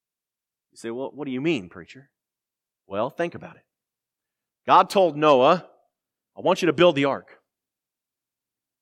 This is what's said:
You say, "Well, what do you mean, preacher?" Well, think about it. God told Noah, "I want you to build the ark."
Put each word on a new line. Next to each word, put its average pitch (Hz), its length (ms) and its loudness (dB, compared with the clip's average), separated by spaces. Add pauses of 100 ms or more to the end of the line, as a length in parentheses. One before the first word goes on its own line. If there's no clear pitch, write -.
(720)
You - 60 -20
say, 113 140 -14
"Well, 127 200 -10
what 139 140 -16
do 135 80 -10
you 127 80 -6
mean, 135 300 -6
preacher?" 95 400 -20 (760)
Well, 104 240 -6
think 170 240 -8
about - 220 -20
it. - 80 -20 (1040)
God 170 240 4
told 175 260 0
Noah, 151 520 4 (680)
"I 98 60 -18
want 165 180 -2
you 185 60 -2
to 151 80 2
build 170 200 4
the 139 120 -2
ark." 117 360 -8 (1400)